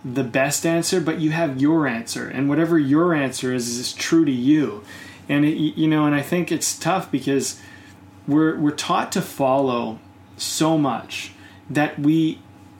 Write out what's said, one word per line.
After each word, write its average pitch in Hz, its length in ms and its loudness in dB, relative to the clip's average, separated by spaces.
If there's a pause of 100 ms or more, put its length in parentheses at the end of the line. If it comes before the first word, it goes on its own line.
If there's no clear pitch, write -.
the 131 180 -4
best 135 420 -2
answer, 165 360 0
but 160 180 -2
you 156 120 0
have 156 300 -2
your 151 280 4
answer, 117 400 -6
and 135 200 -2
whatever 165 300 2
your 156 360 4
answer 131 380 -2
is, 120 240 -4
is 120 160 -6
true 165 320 2
to 147 60 0
you. 127 540 2 (440)
And 143 160 2
it, 156 140 0
y-, 156 160 0
you 156 140 2
know, 151 180 4
and 147 80 2
I 139 80 0
think 175 300 -2
it's - 260 -4
tough 175 320 -2
because 135 500 -2 (680)
we're, 156 280 2
we're 151 140 2
taught 190 420 -2
to 190 100 0
follow 127 760 0 (380)
so 160 420 0
much - 540 -4 (360)
that 147 300 -2
we, 156 400 2 (420)